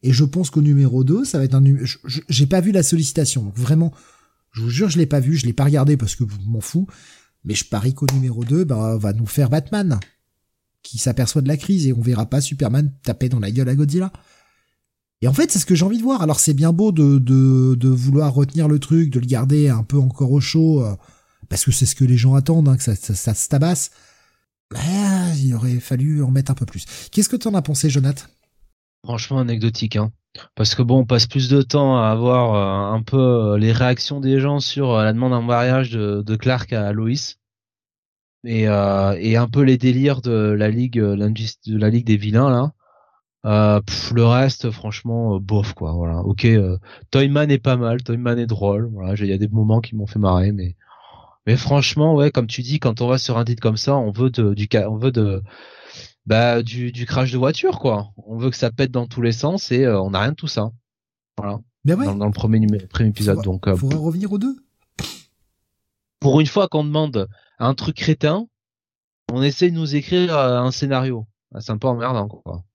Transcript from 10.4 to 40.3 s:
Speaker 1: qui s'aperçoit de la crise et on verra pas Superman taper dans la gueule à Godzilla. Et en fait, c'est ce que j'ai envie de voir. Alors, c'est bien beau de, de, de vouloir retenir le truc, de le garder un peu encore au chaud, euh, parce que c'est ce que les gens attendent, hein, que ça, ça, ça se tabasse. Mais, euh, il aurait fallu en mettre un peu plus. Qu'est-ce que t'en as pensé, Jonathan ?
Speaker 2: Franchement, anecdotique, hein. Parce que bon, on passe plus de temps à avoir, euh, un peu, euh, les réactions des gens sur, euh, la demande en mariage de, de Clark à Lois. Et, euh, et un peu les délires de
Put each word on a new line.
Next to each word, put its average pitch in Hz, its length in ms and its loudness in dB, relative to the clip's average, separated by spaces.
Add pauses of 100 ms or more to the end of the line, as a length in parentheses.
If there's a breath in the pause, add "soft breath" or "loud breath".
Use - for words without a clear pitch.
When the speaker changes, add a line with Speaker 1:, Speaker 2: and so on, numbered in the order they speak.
Speaker 1:
qui - 160 -14
s'aperçoit 127 420 0
de 131 80 0
la 151 80 0
crise 170 300 0
et 131 60 2
on 117 80 -2
verra 113 260 0
pas 139 140 0
Superman 139 520 -2 (120)
taper 127 240 -2
dans 123 100 0
la 101 120 -2
gueule 127 180 0
à 131 80 0
Godzilla. 156 360 0 (1080 soft breath)
Et 117 60 2
en 135 40 2
fait, 320 180 2
c'est - 100 -2
ce - 60 -6
que 185 100 4
j'ai 160 80 2
envie 214 140 0
de 220 40 -4
voir. 254 200 0
Alors, 151 180 0
c'est 156 120 2
bien 156 200 2
beau 208 200 2
de, 143 260 6
de, 131 580 4
de 123 120 2
vouloir 135 460 2
retenir 143 340 2
le 151 120 4
truc, 165 300 2
de 127 100 0
le 120 60 -4
garder 135 420 2
un 113 160 2
peu 139 140 0
encore 131 340 0
au 143 80 4
chaud, 160 440 2
euh, 104 100 -4 (540 soft breath)
parce 98 160 -4
que 135 60 2
c'est 117 160 2
ce - 80 -2
que 135 100 2
les 123 120 4
gens 127 180 4
attendent, 147 340 4
hein, 131 80 4
que 135 60 -2
ça, 107 140 -2
ça, - 180 -6
ça 107 200 -2
se - 140 -6
tabasse. 160 440 0 (800 soft breath)
Mais, 113 60 -10
euh, 180 640 0
il 131 140 2
aurait 123 260 -2
fallu 143 440 -2
en 127 80 0
mettre 135 180 0
un 139 60 2
peu 117 100 -4
plus. - 180 -12 (280 loud breath)
Qu'est-ce - 160 2
que 254 80 -2
t'en 214 180 -4
as 180 80 2
pensé, 147 260 -2
Jonathan ? 139 360 0 (800)
Speaker 2:
Franchement, 120 340 -4
anecdotique, 113 580 -2
hein. 110 140 0 (440 loud breath)
Parce 110 200 0
que 131 80 0
bon, 127 180 4
on 120 60 0
passe 120 200 2
plus 131 220 -2
de 139 140 4
temps 135 340 2
à 113 120 2
avoir, 117 460 2
euh, 101 420 0
un 113 60 -2
peu, 120 140 -4
euh, 117 420 2
les 110 140 2
réactions 127 480 0
des 135 200 2
gens 143 200 0
sur, 135 320 -2
euh, 110 100 2
la 110 100 2
demande 127 200 0
en 120 100 0
mariage 120 480 0
de, 104 340 -4
de 107 120 -2
Clark 127 360 -2
à 104 200 -2
Lois. 110 160 -2 (1400)
Et, 113 240 0
euh, 98 500 2
et 110 180 0
un 120 120 2
peu 131 140 2
les 131 160 4
délires 127 420 0
de 110 360 0